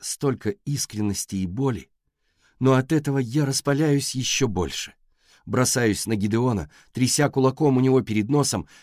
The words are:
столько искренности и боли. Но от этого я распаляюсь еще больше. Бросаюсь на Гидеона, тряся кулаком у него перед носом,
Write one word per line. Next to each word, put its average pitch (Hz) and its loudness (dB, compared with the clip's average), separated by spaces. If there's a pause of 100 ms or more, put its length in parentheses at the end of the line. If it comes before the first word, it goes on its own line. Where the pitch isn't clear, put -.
столько - -4
искренности 104 -6
и 95 -2
боли. 113 -4 (720)
Но 131 4
от 131 2
этого 147 0
я 135 0
распаляюсь 143 0
еще 131 -2
больше. 90 -6 (500)
Бросаюсь 120 0
на 110 -2
Гидеона, 107 0 (220)
тряся 131 0
кулаком 131 2
у - 4
него 131 4
перед 107 0
носом, 135 0 (160)